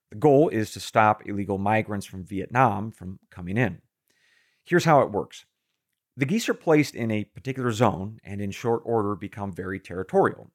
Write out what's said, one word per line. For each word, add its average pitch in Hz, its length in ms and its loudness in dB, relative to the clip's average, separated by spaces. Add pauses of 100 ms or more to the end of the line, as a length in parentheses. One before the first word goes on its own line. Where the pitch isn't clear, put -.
The - 60 -18
goal 143 320 6
is 110 240 -4
to - 80 -14
stop 107 480 2
illegal 101 300 -4
migrants 104 480 -2
from 95 180 -14
Vietnam 104 680 0
from 92 280 -16 (100)
coming 92 280 -8
in. 98 240 -2 (800)
Here's 170 220 2
how 151 160 6
it 110 100 0
works. - 320 -6 (720)
The 131 100 -2
geese 202 220 -2
are 254 60 -2
placed 151 420 2
in 113 160 -4
a 107 140 -4
particular 127 480 -6
zone 107 500 0
and 101 160 -12
in 101 120 -6
short 117 340 -2
order 107 280 -2
become 98 380 -10
very 95 300 -8
territorial. 95 720 -2